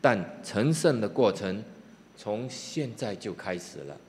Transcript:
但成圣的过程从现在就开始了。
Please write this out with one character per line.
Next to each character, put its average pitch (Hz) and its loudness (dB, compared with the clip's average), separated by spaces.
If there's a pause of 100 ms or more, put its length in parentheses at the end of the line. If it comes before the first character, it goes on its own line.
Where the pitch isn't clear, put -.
但 107 2
成 123 2
圣 156 4
的 104 0
过 107 6
程 98 -2 (540)
从 110 -4
现 135 -6
在 110 -4
就 92 -6
开 92 -4
始 - -12
了。 71 -12 (120)